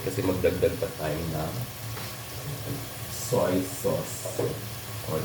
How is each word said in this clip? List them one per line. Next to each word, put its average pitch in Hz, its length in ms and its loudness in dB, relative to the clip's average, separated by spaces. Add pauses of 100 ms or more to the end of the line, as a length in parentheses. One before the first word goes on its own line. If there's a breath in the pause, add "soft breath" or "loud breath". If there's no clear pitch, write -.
kasi 95 160 2
magdagdag 85 560 4
pa 82 160 0
tayo 78 240 0
ng 80 360 0 (1600)
soy - 560 2
sauce. - 800 0 (640)
O, 78 140 2